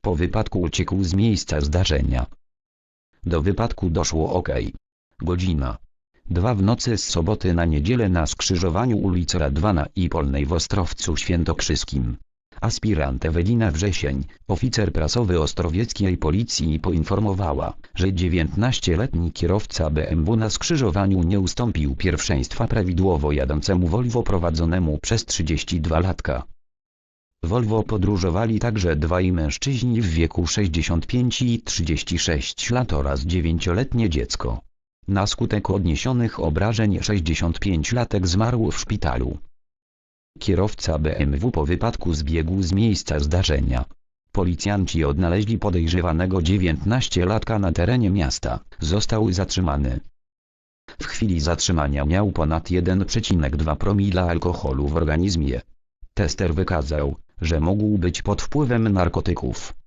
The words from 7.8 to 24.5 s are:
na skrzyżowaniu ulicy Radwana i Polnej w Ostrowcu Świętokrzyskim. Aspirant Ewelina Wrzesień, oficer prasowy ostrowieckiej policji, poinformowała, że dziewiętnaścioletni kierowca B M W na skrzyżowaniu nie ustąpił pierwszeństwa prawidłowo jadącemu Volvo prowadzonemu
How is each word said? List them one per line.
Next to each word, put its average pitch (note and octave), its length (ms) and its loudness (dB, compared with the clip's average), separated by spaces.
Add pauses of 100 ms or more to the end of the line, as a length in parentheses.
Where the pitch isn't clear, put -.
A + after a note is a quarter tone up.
na E2+ 180 2
skrzyżowaniu F#2+ 680 0
ulicy F2+ 420 0
Radwana D2+ 480 2 (100)
i F2+ 120 0
Polnej C#2+ 380 0
w D#2 60 -2
Ostrowcu E2+ 640 -2
Świętokrzyskim. D2+ 1000 -2 (440)
Aspirant E2 640 -2
Ewelina F#2 460 2
Wrzesień, D2 540 -2 (240)
oficer G#2 440 0
prasowy F2+ 480 2
ostrowieckiej F2 760 0
policji, D#2+ 640 0
poinformowała, F2+ 920 0 (220)
że F#2+ 180 2
dziewiętnaścioletni F2 1200 0
kierowca E2+ 580 0
B D2+ 180 0
M D#2+ 160 0
W A2+ 120 2
na A2 140 0
skrzyżowaniu G2 720 2
nie F#2+ 180 2
ustąpił F2 560 0
pierwszeństwa F2+ 720 0
prawidłowo F2+ 640 2
jadącemu D2+ 560 2
Volvo A#2 340 0
prowadzonemu E2 800 2